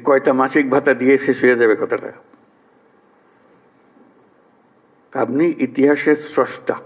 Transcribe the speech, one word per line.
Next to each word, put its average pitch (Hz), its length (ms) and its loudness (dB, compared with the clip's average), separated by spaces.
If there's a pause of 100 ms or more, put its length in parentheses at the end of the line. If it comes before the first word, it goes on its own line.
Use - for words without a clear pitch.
কয়টা 139 280 2
মাসিক 135 380 0
ভাতা 139 240 2
দিয়ে 127 240 2
শেষ 131 220 -2
হয়ে 123 160 4
যাবে 110 200 2
কথাটা। - 360 -6 (3000)
আপনি 139 380 -2
ইতিহাসের 139 560 2
স্রষ্টা, - 720 -6